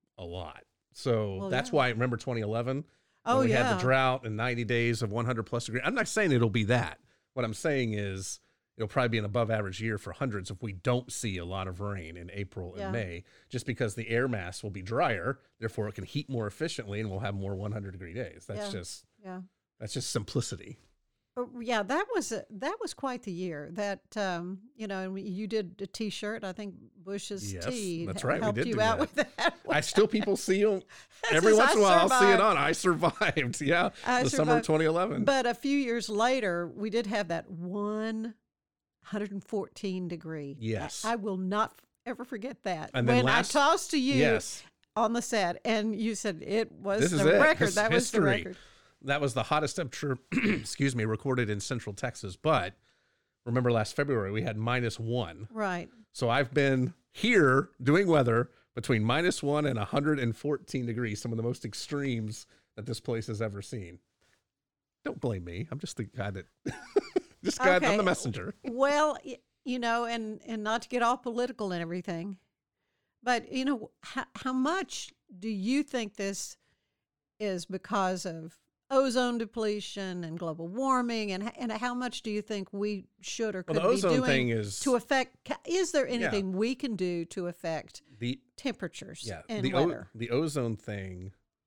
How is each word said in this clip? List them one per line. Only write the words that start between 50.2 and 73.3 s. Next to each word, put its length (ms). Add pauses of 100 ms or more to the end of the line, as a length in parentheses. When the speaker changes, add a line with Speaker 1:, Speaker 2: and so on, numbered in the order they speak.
Speaker 1:
<clears throat> 60
excuse 640
me, 80
recorded 460
in 100
Central 340
Texas. 440
But 360 (720)
remember 240
last 280
February, 340
we 120
had 120
minus 420
one. 540
Speaker 2:
Right. 380 (240)
Speaker 1:
So 160
I've 240
been 400 (180)
here 560 (160)
doing 240
weather 420 (260)
between 280
minus 400
one 220
and 120
a 60
hundred 360
and 140
fourteen 520
degrees, 360
some 120
of 40
the 60
most 220
extremes 800 (320)
that 80
this 160
place 260
has 140
ever 200
seen. 380 (1040)
Don't 160
blame 240
me. 260
I'm 100
just 180
the 80
guy 260
that, 140 (200)
<laughs> 800
just 160
guy, 160
I'm 80
Speaker 2:
Okay. 140
Speaker 1:
the 60
messenger. 600
Speaker 2:
Well, 640
y-, 120 (280)
you 140
know, 260
and, 420
and 160
not 200
to 60
get 120
all 160
political 560
and 80
everything, 560 (840)
but, 300